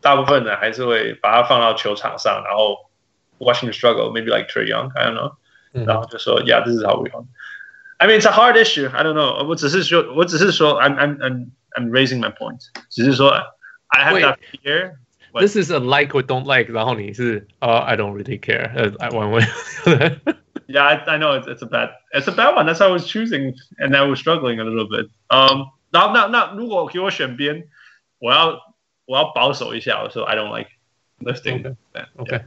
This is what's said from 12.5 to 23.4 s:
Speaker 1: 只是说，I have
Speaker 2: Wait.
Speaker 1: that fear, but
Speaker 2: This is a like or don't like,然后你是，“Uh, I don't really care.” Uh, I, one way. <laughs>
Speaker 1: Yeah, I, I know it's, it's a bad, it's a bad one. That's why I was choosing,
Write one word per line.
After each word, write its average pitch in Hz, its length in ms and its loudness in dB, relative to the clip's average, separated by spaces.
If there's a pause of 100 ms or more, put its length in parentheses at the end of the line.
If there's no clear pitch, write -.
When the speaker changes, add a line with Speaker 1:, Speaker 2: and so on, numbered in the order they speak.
Speaker 1:
只 117 140 -2
是 139 80 4
说， 139 180 4 (580)
I 131 220 2
have 180 40 2
Speaker 2:
Wait. 175 100 2
Speaker 1:
that 135 140 0 (260)
fear, 156 320 -4 (360)
but 120 100 -2
Speaker 2:
This 208 140 2
is 170 140 0
a 160 80 0
like 139 360 2
or 135 80 2
don't 131 240 -4
like, 127 260 0
然 113 120 -2
后 123 120 -2
你 101 160 -10
是， 110 340 -4 (140)
“Uh, 117 180 2
I 127 180 -2
don't 101 160 -4
really 101 280 -10
care.” 117 340 -4
Uh, 113 240 -2
I, 120 120 -6
one 107 200 -4
way. 113 140 4
<laughs> 147 760 0 (500)
Speaker 1:
Yeah, 139 160 2
I, 151 300 2
I 151 40 -2
know 156 140 0
it's, 127 140 -4
it's - 160 -14
a 127 40 -14
bad, 117 240 -4 (220)
it's 139 160 -2
a 190 40 -4
bad 254 220 4
one. 185 120 2
That's 165 140 0
why 196 80 6
I - 20 6
was 175 160 -2
choosing, 147 480 -4 (240)